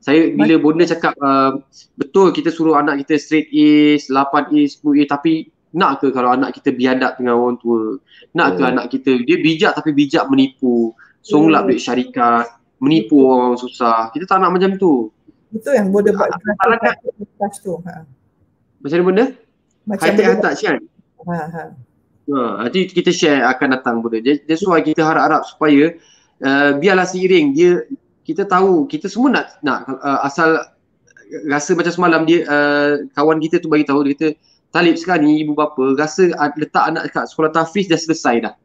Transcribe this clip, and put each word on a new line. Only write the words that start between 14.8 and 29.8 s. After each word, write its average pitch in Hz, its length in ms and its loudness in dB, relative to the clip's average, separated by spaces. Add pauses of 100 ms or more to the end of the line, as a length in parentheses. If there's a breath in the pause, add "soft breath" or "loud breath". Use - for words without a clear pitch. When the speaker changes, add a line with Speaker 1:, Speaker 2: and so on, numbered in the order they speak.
Speaker 2:
Itu 285 160 -6
yang 202 240 2
Bunda 208 160 2
buat 196 160 -2
Speaker 1:
Ah, - 80 -6
Speaker 2:
grafik 208 240 -6
Speaker 1:
tak 190 80 2
nak. 226 320 0
Speaker 2:
grafik - 300 -12 (100)
touch 202 240 -6
tu. 180 100 -8 (140)
Ha. 160 160 -18 (800)
Speaker 1:
Macam 143 160 -2
mana, 180 80 2
Bunda? 196 180 2 (640)
Speaker 2:
Macam 202 160 -4
Speaker 1:
High 202 160 2
tech 202 80 2
Speaker 2:
Bunda 226 160 2
Speaker 1:
touch 151 240 -4
kan? 143 100 0 (500)
Speaker 2:
Ha, 175 100 -6 (100)
ha. 165 160 -12 (640)
Speaker 1:
Ha, 143 120 -2 (280)
nanti 185 120 -2 (120)
kita 175 240 0
share 143 320 2
akan 127 240 0
datang, 131 320 -2
Bunda. 113 160 -4
That-, 139 240 -2
that's 160 240 -4
why 160 160 2
kita 151 160 -2
harap-harap 156 480 0
supaya, 156 480 2 (480 soft breath)
uh, 139 320 2
biarlah 180 320 0
seiring 180 480 2
dia, 175 320 2 (400)
kita 175 160 -4
tahu, 185 480 2
kita 156 160 -8
semua 247 240 0
nak, 160 140 -2 (180)
nak, 120 240 -4